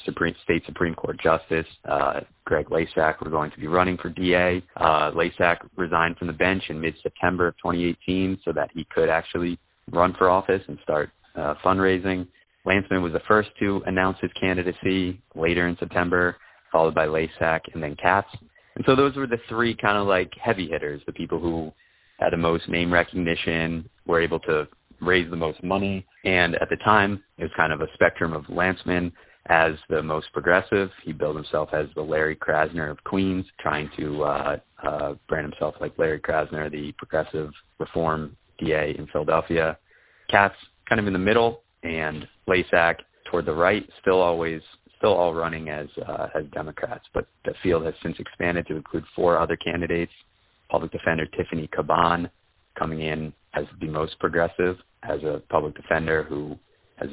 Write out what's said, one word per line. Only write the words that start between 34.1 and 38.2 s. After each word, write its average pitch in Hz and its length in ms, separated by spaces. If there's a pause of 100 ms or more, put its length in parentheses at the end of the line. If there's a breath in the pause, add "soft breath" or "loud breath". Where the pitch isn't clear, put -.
uh, 73 340 (300)
uh, 73 280 (140)
brand 76 240
himself 76 280
like 76 180
Larry 78 220
Krasner, 76 500
the 76 220
progressive 78 580 (300)
reform 78 560 (240)